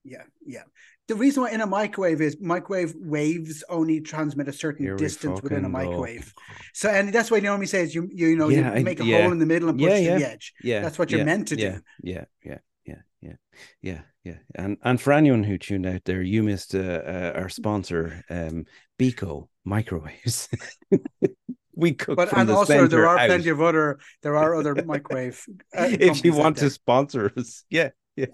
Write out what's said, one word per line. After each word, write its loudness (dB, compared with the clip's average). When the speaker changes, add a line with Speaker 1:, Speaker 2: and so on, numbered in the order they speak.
Speaker 1:
Yeah, -18
yeah. -16
The -4
reason 2
why -2
in -4
a 0
microwave 0
is 0
microwave -4
waves -4
only 0
transmit -6
a -8
certain -6
Speaker 2:
Here -4
we -6
Speaker 1:
distance -4
within -4
a -4
Speaker 2:
fucking -4
go. -4
Speaker 1:
microwave. -8
So, -2
and 2
that's 2
why 4
Naomi -2
says -2
you, -4
you 4
know, 2
Speaker 2:
Yeah, 4
I, 0
Speaker 1:
you 2
make -4
a -2
Speaker 2:
yeah. 6
Speaker 1:
hole 4
in 0
the 4
middle 2
and -2
Speaker 2:
Yeah, 4
Speaker 1:
push 6
to 4
Speaker 2:
yeah. 2
Speaker 1:
the 0
edge. -18
Speaker 2:
Yeah, 0
Speaker 1:
That's -6
what 0
you're 0
Speaker 2:
yeah, 2
Speaker 1:
meant 0
to -4
Speaker 2:
yeah, -2
Speaker 1:
do. -12
Speaker 2:
yeah, -10
yeah, -14
yeah, -14
yeah, -18
yeah, -10
yeah. -14
And, -6
and 2
for 2
anyone 6
who -2
tuned -6
out -6
there, -4
you 0
missed, -4
uh, 0
uh, -6
our -8
sponsor, -4
um, -8
Beko -4
microwaves. -6
<laughs> 4
We 2
cook -4
Speaker 1:
But, 2
Speaker 2:
from 2
Speaker 1:
and 4
Speaker 2:
the 4
Speaker 1:
also, 4
there 8
Speaker 2:
center 6
Speaker 1:
are 6
Speaker 2:
out. 4
Speaker 1:
plenty 2
of 0
other, 2
there -2
are 2
other -2
Speaker 2:
<laughs> -2
Speaker 1:
microwave, -6
uh, 0
Speaker 2:
If 2
you 4
Speaker 1:
companies 4
out 4
Speaker 2:
want 4
to -6
Speaker 1:
there. 4
Speaker 2:
sponsor 0
us, -10
yeah, 0
yeah. -4